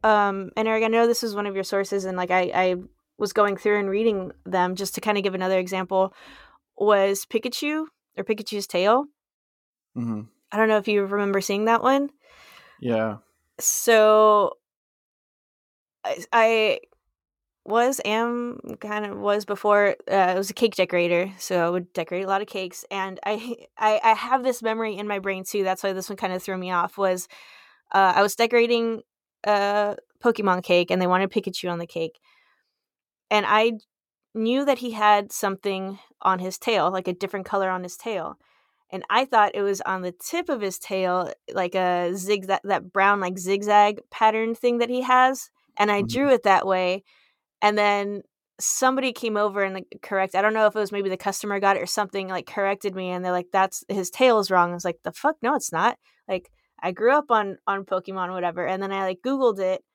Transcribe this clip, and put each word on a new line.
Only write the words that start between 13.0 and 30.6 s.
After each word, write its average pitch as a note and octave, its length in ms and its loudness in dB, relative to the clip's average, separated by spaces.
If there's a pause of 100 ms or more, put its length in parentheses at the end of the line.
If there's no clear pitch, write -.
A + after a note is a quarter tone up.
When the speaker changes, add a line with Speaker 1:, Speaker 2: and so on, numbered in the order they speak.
Speaker 1:
So G#3+ 1000 4 (1500)
I, F#3 280 -8
I A3 480 2 (840)
was, A#3+ 400 0
am, A#3+ 560 -2 (200)
kind G#3+ 260 -6
of G3+ 120 -12
was G3+ 260 0
before, G3+ 520 2 (140)
uh, - 40 2
I F#3 200 4
was G3 160 -2
a - 40 -12
cake A3+ 220 0
decorator, F3 640 0
so F3 280 -2
I F3 40 0
would F3+ 220 -6
decorate F3+ 320 -6
a F#3+ 40 -6
lot G3 140 0
of G#3 60 -10
cakes, F#3+ 420 -10
and F#3+ 340 -6
I, A3+ 480 -6
<laughs> - 60 -20
I, G#3+ 240 2
I A3+ 120 6
have B3 300 0
this B3 180 -2
memory A3 340 -4
in G#3 120 -8
my G3+ 100 -4
brain F#3+ 260 -4
too, G3+ 200 -4
that's F#3 180 -2
why G3 100 -2
this F#3 160 -8
one G3+ 100 -8
kinda F#3 220 -4
threw F#3 180 -6
me F3+ 120 -8
off, F3+ 280 -2
was, F#3 300 0 (640)
uh, F#3+ 240 4
I G3 60 6
was G3+ 140 0
decorating A#3 680 2 (440)
a G#3 500 0 (260)
Pokemon G3+ 420 2